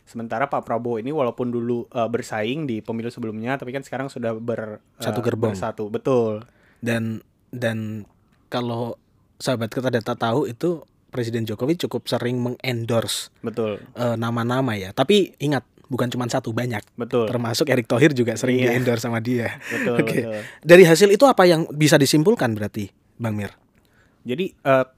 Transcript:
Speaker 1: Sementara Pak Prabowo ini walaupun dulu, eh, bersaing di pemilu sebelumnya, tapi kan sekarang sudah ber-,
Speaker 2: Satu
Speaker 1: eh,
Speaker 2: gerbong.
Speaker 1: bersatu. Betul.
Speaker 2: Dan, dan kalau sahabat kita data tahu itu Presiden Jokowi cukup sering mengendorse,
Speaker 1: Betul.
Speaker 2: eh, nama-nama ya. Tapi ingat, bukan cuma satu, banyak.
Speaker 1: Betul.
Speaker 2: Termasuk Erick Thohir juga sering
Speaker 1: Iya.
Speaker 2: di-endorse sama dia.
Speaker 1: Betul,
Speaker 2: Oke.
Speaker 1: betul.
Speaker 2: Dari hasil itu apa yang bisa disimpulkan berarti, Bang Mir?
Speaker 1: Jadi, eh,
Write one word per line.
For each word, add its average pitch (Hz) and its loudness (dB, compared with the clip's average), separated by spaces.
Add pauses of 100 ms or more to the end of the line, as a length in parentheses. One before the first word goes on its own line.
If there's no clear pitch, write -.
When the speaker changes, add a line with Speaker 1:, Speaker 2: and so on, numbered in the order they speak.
Speaker 1:
Sementara 117 -8
Pak 127 -6
Prabowo 120 -4
ini 131 -8
walaupun 123 -4
dulu, 120 -4
eh, 117 -4
bersaing 120 -4
di 110 -4
pemilu 113 -6
sebelumnya, 113 -6
tapi 135 -10
kan 135 -10
sekarang 135 -8
sudah 113 -6
ber-, 110 -8 (160)
Speaker 2:
Satu 113 -4
Speaker 1:
eh, 117 -2
Speaker 2:
gerbong. 110 -2
Speaker 1:
bersatu. 107 -6
Betul. 113 0 (340)
Speaker 2:
Dan, 113 -4 (260)
dan 110 -4 (500)
kalau 120 -6 (400)
sahabat 113 -4
kita 127 -4
data 120 -2
tahu 117 0
itu 160 -4 (240)
Presiden 117 -6
Jokowi 127 -2
cukup 117 -6
sering 120 -4
mengendorse, 117 -4
Speaker 1:
Betul. 110 -4 (160)
Speaker 2:
eh, 120 -2
nama-nama 117 -2
ya. 98 -8
Tapi 185 2
ingat, 143 -2 (240)
bukan 123 -2
cuma 120 -4
satu, 123 -4
banyak. 110 -4 (100)
Speaker 1:
Betul. 117 -2
Speaker 2:
Termasuk 117 0
Erick 123 2
Thohir 139 4
juga 117 0
sering 127 0
Speaker 1:
Iya. 123 2
Speaker 2:
di-endorse 120 0
sama 117 -2
dia. 113 -2 (160)
Speaker 1:
Betul, 120 0
Speaker 2:
Oke. - -2
Speaker 1:
betul. 110 -6 (220)
Speaker 2:
Dari 175 12
hasil 165 8
itu 202 6
apa 240 6
yang 160 4
bisa 147 4
disimpulkan 151 4
berarti, 104 -6 (260)
Bang 113 -4
Mir? 104 -8 (680)
Speaker 1:
Jadi, 147 -6
eh, 131 2 (120)